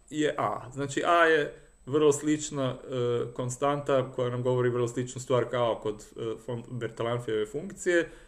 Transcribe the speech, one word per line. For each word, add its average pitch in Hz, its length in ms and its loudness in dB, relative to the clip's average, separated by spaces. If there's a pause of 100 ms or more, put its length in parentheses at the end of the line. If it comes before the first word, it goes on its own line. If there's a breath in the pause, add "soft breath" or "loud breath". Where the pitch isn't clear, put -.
je 151 280 0
A. 117 360 -4
Znači, 135 320 -4
A 170 200 6
je 156 280 4 (320 loud breath)
vrlo 147 280 4
slična, 143 600 -2
e, 123 580 -2
konstanta 135 800 0
koja 123 180 -2
nam 123 140 -4
govori 123 260 4
vrlo 120 180 2
sličnu 127 340 -6
stvar 120 300 2
kao 120 280 0
kod, 104 260 -6 (120)
e, - 40 -8 (260)
von 120 220 -6
Bertalanffijeve 117 760 -4
funkcije. 175 640 0 (180 loud breath)